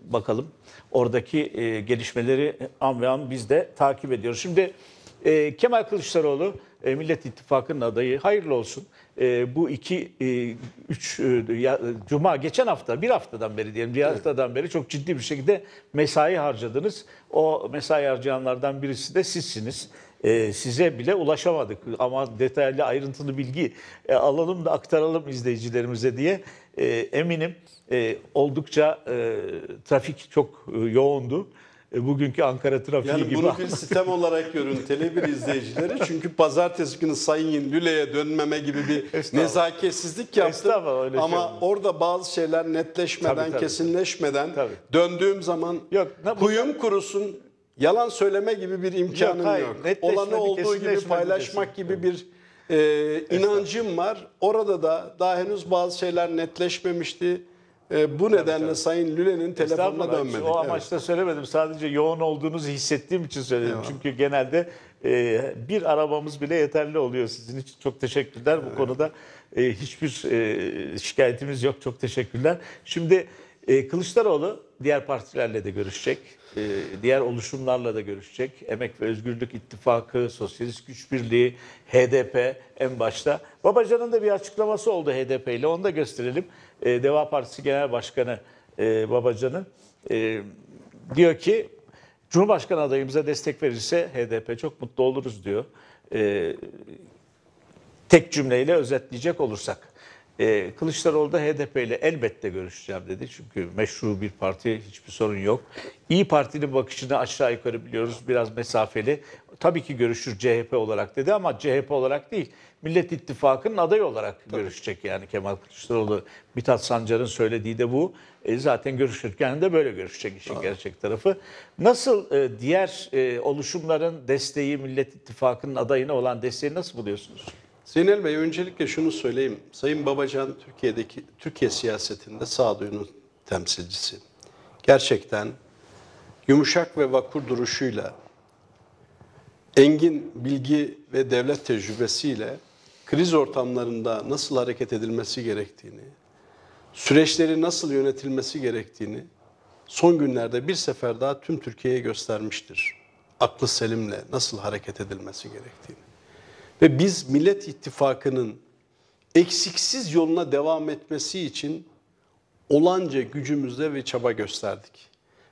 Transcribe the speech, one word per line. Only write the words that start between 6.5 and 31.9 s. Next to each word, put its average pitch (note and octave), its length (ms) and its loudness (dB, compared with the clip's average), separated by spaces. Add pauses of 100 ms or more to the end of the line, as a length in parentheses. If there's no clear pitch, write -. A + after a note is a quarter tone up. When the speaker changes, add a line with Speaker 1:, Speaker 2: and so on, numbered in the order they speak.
Speaker 1:
e, C3 100 0
Millet D#3 320 -2
İttifakı'nın C3+ 540 -2
adayı. B2 380 0
Hayırlı F3+ 360 2
olsun. - 300 -4 (360)
E, B2 340 2
bu D#3 160 2
iki, D3+ 500 -4
e, B2 340 -2 (340)
üç, - 320 -8
e, A#2+ 340 2
ya, B2 260 2 (280)
Cuma, D#3 280 2
geçen D#3 300 0
hafta, D#3 360 -2
bir A#3 80 2
haftadan A2 460 -2
beri G#2+ 180 -6
diyelim, A#2 200 -4
bir C3 60 0
Speaker 2:
Evet. D3 140 2
Speaker 1:
haftadan B2+ 400 -2
beri D3+ 160 -4
çok D3+ 200 -4
ciddi D3+ 260 -4
bir B2+ 60 -8
şekilde D#3+ 420 0 (280)
mesai D3+ 440 2
harcadınız. C3+ 680 -2 (260)
O D#3 420 2
mesai C#3+ 340 0
harcayanlardan C3 760 -2
birisi C#3 320 -6
de F#3 100 2
sizsiniz. - 680 -8 (340)
E, A2 280 4
size C3 460 0
bile C3 160 0
ulaşamadık D3+ 640 0 (200)
ama B2+ 400 -2
detaylı, C3+ 460 2
ayrıntılı C#3 540 -4
bilgi, C3+ 340 -4 (360)
e, C3+ 60 4
alalım D#3+ 500 2
da D#3 80 0
aktaralım D#3 560 0
izleyicilerimize A#2+ 880 -2
diye. F3 240 0 (360)
E, C3+ 100 0
eminim, D#3 680 -2 (360)
e, A#2+ 260 0 (180)
oldukça, D3 640 2 (100)
e, A#2 280 -2 (520)
trafik C#3 420 0
çok, - 440 0
e, A2+ 40 -2
yoğundu. C3 720 2 (460)